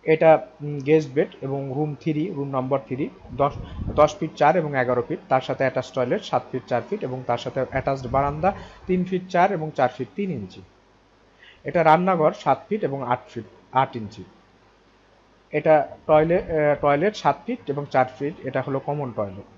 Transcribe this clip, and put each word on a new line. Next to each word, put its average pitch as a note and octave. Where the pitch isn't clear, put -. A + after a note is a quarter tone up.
এটা, D#3+
উম, D3
গেস্ট D3
বেড D#3
এবং C3+
রুম D3+
থ্রি, D#3
রুম C#3+
নাম্বার C3+
থ্রি, D#3+
দশ, C#3+
দশ D3
ফিট D#3+
চার D#3
এবং D3
এগারো B2
ফিট। E3+
তার C3
সাথে -
অ্যাটাচ C3
টয়লেট C3+
সাত -
ফিট C3
চার A#2+
ফিট G3+
এবং C3
তার A#2+
সাথে C3
অ্যাটাচড C3+
বারান্দা C#3+
তিন F#3
ফিট F#3
চার F3+
এবং D#3
চার B2+
ফিট B2+
তিন G3
ইঞ্চি। G2+
এটা D#3+
রান্নাঘর E3+
সাত -
ফিট G#3
এবং C3+
আট B2
ফিট, A2+
আট C3
ইঞ্চি। G#2
এটা D3+
টয়লেট, D#3+
এ, D3+
টয়লেট D3+
সাত -
ফিট B3
এবং C#3+
চার C3
ফিট, C#3+
এটা -
হলো C3+
কমন C#3+
টয়লেট। G2+